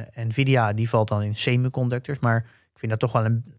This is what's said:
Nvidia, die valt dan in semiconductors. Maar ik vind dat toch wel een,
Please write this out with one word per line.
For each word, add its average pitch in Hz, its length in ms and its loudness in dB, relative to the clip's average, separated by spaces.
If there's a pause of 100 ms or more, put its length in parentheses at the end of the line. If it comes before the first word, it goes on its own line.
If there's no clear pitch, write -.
(140)
Nvidia, 117 580 0
die 113 160 -2
valt 110 200 2
dan 104 140 -2
in 104 140 -4
semiconductors. 123 840 -2
Maar 117 180 2 (360)
ik - 60 -20
vind 113 120 -6
dat 110 100 -2
toch 117 120 0
wel 117 120 2
een, 117 200 0 (140)